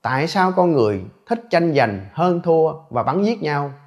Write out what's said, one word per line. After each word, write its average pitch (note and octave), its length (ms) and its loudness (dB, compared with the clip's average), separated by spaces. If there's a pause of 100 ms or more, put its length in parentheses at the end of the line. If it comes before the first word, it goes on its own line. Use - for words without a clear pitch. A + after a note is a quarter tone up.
Tại C3 260 -2
sao F#3 280 0
con F3+ 160 4
người G#2+ 300 2 (260)
thích A#3 220 -4
tranh E3+ 260 2
giành, G#2 380 0
hơn F3 280 0
thua D#3+ 320 2 (160)
và A#2 140 -2
bắn D#3+ 200 0
giết A3 180 -2
nhau? C#3+ 300 -4 (160)